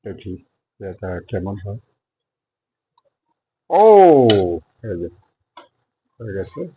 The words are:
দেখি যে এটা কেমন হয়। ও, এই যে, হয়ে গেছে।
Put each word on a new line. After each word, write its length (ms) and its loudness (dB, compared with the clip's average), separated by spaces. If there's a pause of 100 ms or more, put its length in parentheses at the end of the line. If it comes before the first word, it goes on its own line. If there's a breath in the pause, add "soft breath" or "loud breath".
দেখি 300 -14 (460)
যে 100 -18
এটা 200 -14 (200)
কেমন 240 -8 (100)
হয়। 160 -14 (1900)
ও, 120 2 (1040)
এই 120 -10
যে, 80 -10 (1120)
হয়ে 140 -14
গেছে। 260 -12 (160)